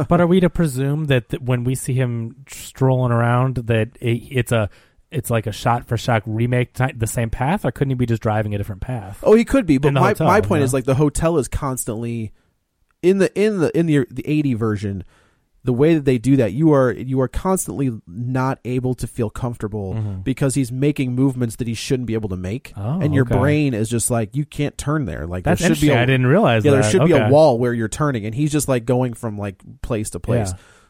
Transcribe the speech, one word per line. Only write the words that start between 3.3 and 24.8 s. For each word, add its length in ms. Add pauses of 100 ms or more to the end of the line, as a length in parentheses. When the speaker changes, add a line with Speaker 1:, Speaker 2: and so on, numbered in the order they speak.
Speaker 2:
that 320 (120)
it, 300
it's 220
a, 180 (400)
it's 200
like 180
a 40
shot-for-shot 760
remake, 480
ty-, 220
the 120
same 220
path, 340
or 80
couldn't 180
he 60
be 100
just 160
driving 320
a 40
different 240
path? 420
Speaker 1:
Oh, 100
he 100
could 220
be, 120
but 100
Speaker 2:
In 60
the 60
Speaker 1:
my, 80
Speaker 2:
hotel, 200
Speaker 1:
my 140
point 180
Speaker 2:
you 60
Speaker 1:
is, 60
Speaker 2:
know? 40
Speaker 1:
like, 80
the 100
hotel 440
is 100
constantly 800 (720)
in 160
the, 220
in 180
the, 200
in 80
the, 240
the 180
eighty 260
version, 500 (600)
the 80
way 220
that 100
they 140
do 180
that, 160
you 200
are, 200
you 280
are 80
constantly 640 (160)
not 580
able 300
to 120
feel 240
comfortable 640
Speaker 2:
Mm-hmm. 280
Speaker 1:
because 320
he's 180
making 420
movements 420
that 100
he 80
shouldn't 320
be 80
able 160
to 60
make, 400
Speaker 2:
Oh, 240
Speaker 1:
and 140
your 100
Speaker 2:
okay. 120
Speaker 1:
brain 380
is 160
just 200
like, 240
"You 100
can't 340
turn 260